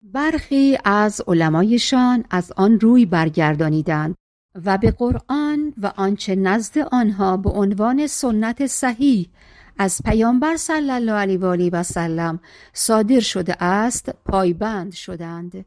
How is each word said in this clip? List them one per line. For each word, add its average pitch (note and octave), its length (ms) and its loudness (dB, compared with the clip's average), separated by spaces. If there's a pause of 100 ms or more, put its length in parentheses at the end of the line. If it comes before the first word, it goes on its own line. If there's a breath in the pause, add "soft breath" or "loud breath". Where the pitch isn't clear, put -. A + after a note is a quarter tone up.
(140)
برخی C#4 720 2
از G#3 420 0
علمایشان A3 1000 2
از F3+ 260 -4
آن G3+ 240 6
روی A#3 260 6
برگردانیدند D#3 1080 0 (500)
و G3 120 0
به G#3 140 2
قرآن D4 920 -2
و G3 140 -4
آنچه G3 400 -2
نزد G3 420 0
آنها G#3 600 0
به G3 120 0
عنوان G#3+ 580 0
سنت A#3 600 -2
صحیح B3 640 0 (480 soft breath)
از F#3+ 280 0
پیامبر A#3+ 520 2
صلی D#4 340 -2
الله A#3+ 200 -2
علیه G3 260 0
و F#3 80 -2
آله F3+ 240 2
و F3 140 -2
سلم E3 560 -4 (340 loud breath)
صادر A3 460 2
شده F3+ 440 -4
است، G#3 460 -2
پایبند F#3+ 840 -4
شدند. E3+ 720 -14